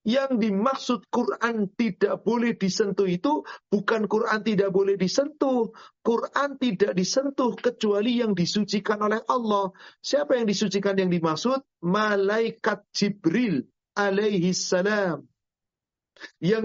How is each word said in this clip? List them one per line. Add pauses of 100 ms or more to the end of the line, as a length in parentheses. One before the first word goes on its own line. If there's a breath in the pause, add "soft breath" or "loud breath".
yang
dimaksud
Quran
tidak
boleh
disentuh
itu (240 loud breath)
bukan
Quran
tidak
boleh
disentuh. (240 loud breath)
Quran
tidak
disentuh
kecuali
yang
disucikan
oleh
Allah. (240 loud breath)
Siapa
yang
disucikan
yang
dimaksud? (240)
Malaikat
Jibril (320)
alaihi
salam. (1120 loud breath)
Yang